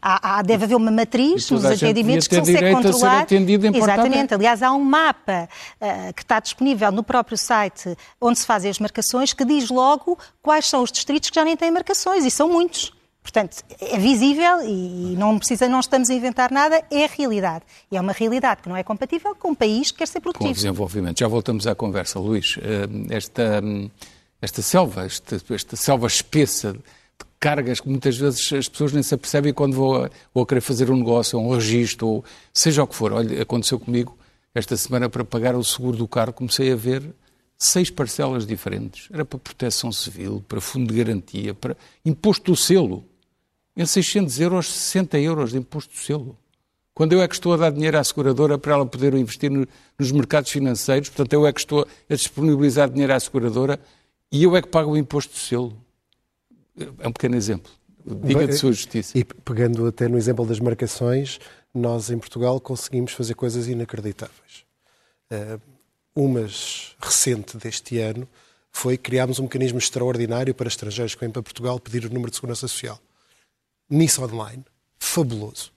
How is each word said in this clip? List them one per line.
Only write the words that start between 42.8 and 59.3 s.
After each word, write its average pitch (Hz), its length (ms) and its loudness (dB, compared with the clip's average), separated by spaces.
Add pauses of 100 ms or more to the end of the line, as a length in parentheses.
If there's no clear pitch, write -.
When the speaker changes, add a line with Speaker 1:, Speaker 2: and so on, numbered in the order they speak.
Speaker 2:
Em 170 100 -2
seiscentos 170 540 0
euros, 175 260 0
sessenta - 520 -2
euros 147 340 0
de 131 60 -2
imposto 139 360 -10
do - 60 -12
selo. 135 360 -8 (560)
Quando 160 200 2
eu 180 100 6
é 170 60 2
que - 60 -6
estou - 180 0
a 165 40 4
dar 160 140 4
dinheiro 151 280 0
à 143 60 2
seguradora 143 540 2
para 143 140 0
ela 143 120 4
poder 131 300 0
investir 131 360 0
no, 139 160 0 (320)
nos 135 120 0
mercados 143 400 2
financeiros, 135 580 0
portanto, 135 240 -2
eu 147 140 4
é 143 60 4
que - 80 -6
estou 147 260 -2 (240)
a 156 40 0
disponibilizar 143 760 2
dinheiro 135 240 2
à 127 60 2
seguradora 131 600 -2 (500)
e 147 120 2
eu 180 140 6
é 180 40 6
que - 80 -12
pago 156 220 0
o 151 60 0
imposto 147 360 -2
do - 60 -12
selo. 120 380 -4 (1200)
É 131 100 -6
um 120 40 -4
pequeno 123 240 -2
exemplo. 104 340 -4 (340)
Diga 131 360 0
de 147 80 4
Speaker 3:
Bem, 139 80 0
Speaker 2:
sua 135 160 2
justiça. - 440 -4
Speaker 3:
e 123 80 2
pegando 117 600 -2